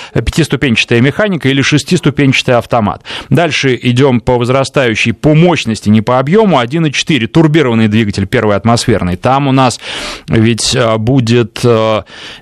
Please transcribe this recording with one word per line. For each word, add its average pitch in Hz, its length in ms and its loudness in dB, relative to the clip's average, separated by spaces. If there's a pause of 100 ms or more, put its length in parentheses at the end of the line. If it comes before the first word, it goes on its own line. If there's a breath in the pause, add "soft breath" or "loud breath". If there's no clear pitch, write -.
(140 loud breath)
э, 127 80 0
пятиступенчатая 120 800 0
механика 139 480 0
или 139 100 0
шестиступенчатый 139 960 0
автомат. 107 460 -2 (260 loud breath)
Дальше 139 540 0
идём 123 380 2
по 123 180 0
возрастающей, 123 720 0
по 151 220 0
мощности, 151 560 0
не 107 100 4
по 123 180 0
объёму. 165 400 2
Один 135 280 0
и 139 60 -2
четыре 139 340 -2
турбированный 143 640 2
двигатель 104 380 0
первый 107 300 0
атмосферный. 95 600 0
Там 135 320 0
у 131 40 0
нас 131 260 2 (500 loud breath)
ведь, 113 460 0
э, 113 220 0
будет, 117 680 0
э, 110 380 2 (400 loud breath)